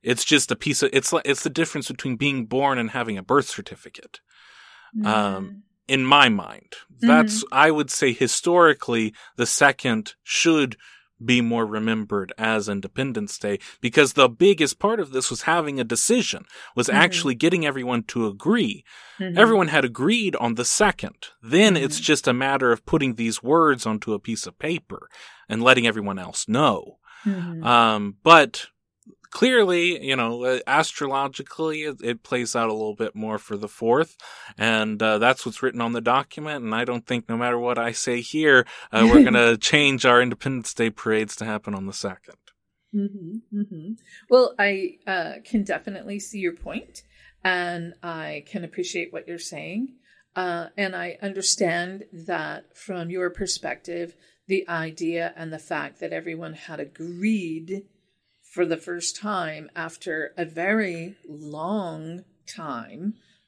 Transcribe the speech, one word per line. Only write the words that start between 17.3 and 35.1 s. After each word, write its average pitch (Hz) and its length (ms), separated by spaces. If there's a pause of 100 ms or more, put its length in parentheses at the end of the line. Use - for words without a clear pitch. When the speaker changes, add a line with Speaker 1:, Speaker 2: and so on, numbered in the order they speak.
Speaker 1:
getting 160 300
everyone 123 380
to 113 240
agree. 123 560 (360)
Speaker 2:
Mm-hmm. 180 180
Speaker 1:
Everyone 202 320
had 143 160
agreed 185 520
on 117 180
the 120 100
second. - 600 (140)
Then 180 360
it's 135 200
Speaker 2:
Mm-hmm. - 60
Speaker 1:
just 147 240
a 127 60
matter 131 380
of 113 140
putting 139 300
these 113 280
words 147 420
onto 107 280
a 101 60
piece - 260
of - 140
paper - 500 (400)
and 110 140
letting 123 240
everyone 104 320
else 87 300
know. 120 500 (260)
Speaker 2:
Mm-hmm. 175 400
Speaker 1:
Um, 110 580
but 156 440 (640)
clearly, 180 760
you 135 100
know, 120 300
uh, 127 200
astrologically, 143 1160
it, 151 180
it 117 220
plays 123 320
out 117 140
a 110 40
little 107 220
bit 110 200
more 107 220
for 104 200
the 104 100
fourth, 120 480 (420)
and, 110 460
uh, 110 140